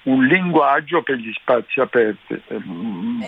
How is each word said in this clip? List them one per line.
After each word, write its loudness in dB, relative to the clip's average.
un 2
linguaggio 2
per -2
gli -8
spazi -2
aperti. 0
Ehm, -6